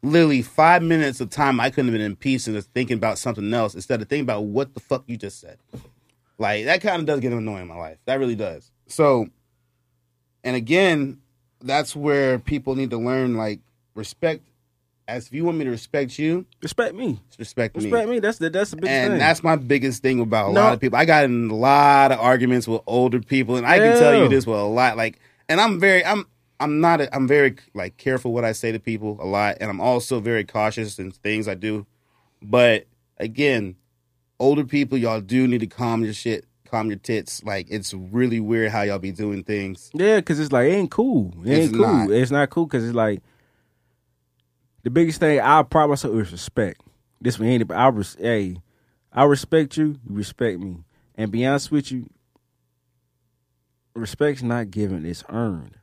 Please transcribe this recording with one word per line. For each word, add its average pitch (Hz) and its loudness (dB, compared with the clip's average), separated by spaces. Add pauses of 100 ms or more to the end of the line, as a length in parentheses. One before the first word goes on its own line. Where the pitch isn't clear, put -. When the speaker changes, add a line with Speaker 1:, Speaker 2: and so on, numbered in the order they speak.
Speaker 1:
literally 147 4
five 165 4
minutes 156 0
of 113 -6
time 135 0
I 127 0
couldn't 131 -2
have 117 0
been 110 -2
in 98 -6
peace 131 -4
and 107 -6
just 101 -10
thinking 123 -2
about 107 -2
something 107 -6
else 113 -2
instead 110 -6
of 104 -12
thinking 143 -4
about 107 -4
what 131 -4
the 113 -14
fuck 131 -6
you 233 -10
just 202 -14
said. - -20 (800)
Like, 107 -2
that 170 2
kinda 175 -2
does 143 0
get 123 -4
annoying 107 -6
in 87 -14
my 82 -16
life. 80 -14
That 131 -2
really 123 -2
does. 92 -8 (160)
So, 135 2 (1120)
and 127 -2
again, 143 2 (420)
that's 139 -2
where 139 0
people 135 -4
need 131 -4
to 117 -6
learn, 123 -2
like, 110 -6 (340)
respect. 156 -6 (600)
As 123 -10
if - -20
you 160 -6
want 170 -2
me 151 -4
to 131 -4
respect 123 -6
you, 160 -2 (160)
Speaker 2:
Respect - -4
me. 196 -6 (160)
Speaker 1:
respect 113 -6
me. - -4
Speaker 2:
Respect 220 0
me. 240 -2
That's 208 -2
the, 165 -2
that's 190 -2
the 156 -12
biggest 156 -2
Speaker 1:
And 135 2
Speaker 2:
thing. 175 0
Speaker 1:
that's 156 2
my 160 4
biggest 131 0
thing 131 2
about 110 0
a - 0
Speaker 2:
No. - 6
Speaker 1:
lot 110 6
of 110 -6
people. 117 0
I 151 4
got 151 6
in 120 0
a 110 -4
lot 139 6
of 113 0
arguments 123 2
with 113 -2
older 123 2
people, 123 -2
and 120 -2
I 170 6
can 233 6
tell 240 8
you 214 6
Speaker 2:
Yeah. 143 6
Speaker 1:
this 135 2
with 113 -2
a 101 -2
lot. 113 2
Like, 113 -4 (300)
and 165 2
I'm 208 2
very, 185 4
I'm, 196 -2 (360)
I'm 147 0
not, 170 4
a, 139 -4
I'm 135 -2
very, 139 4 (180)
like, 92 -10
careful 127 -4
what 117 -2
I 113 0
say 113 -4
to 113 -6
people 107 -8
a 82 -8
lot, 101 0
and 107 -6
I'm 98 -6
also 120 -2
very 110 -2
cautious 107 -4
in 95 -10
things 107 -4
I 98 -6
do. 104 -6 (560)
But 113 4 (320)
again, 113 -2 (640)
older 139 2
people, 135 -2
y'all 113 0
do 127 0
need 123 0
to 110 -4
calm 113 -4
your 107 -6
shit, - -6 (240)
calm 113 -4
your 104 -6
tits. - -6
Like, 98 -8
it's 101 -8
really 113 -2
weird 110 0
how 107 -2
y'all 101 -2
be 95 -8
doing 101 -6
things. 98 -8
Speaker 2:
Yeah, 202 2
'cause 151 -2
it's 147 -4
like, 127 4
it 175 2
ain't 196 -2
cool. 151 0 (100)
It 113 -2
Speaker 1:
It's 156 4
Speaker 2:
ain't 113 0
cool. - 4 (200)
Speaker 1:
not. 98 -2
Speaker 2:
It's 123 2
not 143 0
cool 165 -2
'cause 120 -2
it's 117 -4
like, 107 0 (1600)
the 123 -2
biggest 160 2
thing 151 4
I 143 6
pride 156 2
myself 139 -2
is 95 -4
respect. - -6 (400)
This 120 -2
for 107 -4
anybody. 113 0
I 123 6
res-, 107 0
hey, 101 -2 (560)
I 131 2
respect 147 2
you. 156 0 (180)
You 101 -8
respect 104 -4
me. 90 -10 (360)
And 110 -6
be 117 -2
honest 139 -2
with 147 -2
you, 123 -10 (1800)
respect's 131 -2
not 117 -4
given. 95 -4
It's 85 -10
earned. 95 -6